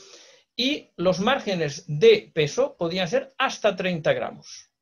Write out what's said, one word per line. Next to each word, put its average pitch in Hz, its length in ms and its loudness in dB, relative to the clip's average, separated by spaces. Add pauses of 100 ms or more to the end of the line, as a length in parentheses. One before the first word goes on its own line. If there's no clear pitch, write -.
(560)
y 269 400 -6
los 175 240 0
márgenes 190 680 -2
de 202 460 4
peso 170 440 -2
podían 175 300 -2
ser 254 300 -4
hasta 220 380 0
treinta 180 360 -2
gramos, - 600 -6 (100)